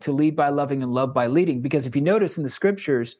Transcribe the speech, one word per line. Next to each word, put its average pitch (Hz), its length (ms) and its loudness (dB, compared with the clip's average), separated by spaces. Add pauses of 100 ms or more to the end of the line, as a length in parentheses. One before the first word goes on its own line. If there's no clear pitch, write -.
to - 100 -4
lead 151 240 2
by 147 140 2
loving 143 340 -2
and 123 100 -4
love 127 200 0
by 123 140 2
leading. 143 340 2
Because 135 240 0
if 123 100 -4
you 139 60 2
notice 190 360 2
in 160 60 -4
the 135 60 -4
scriptures 143 720 0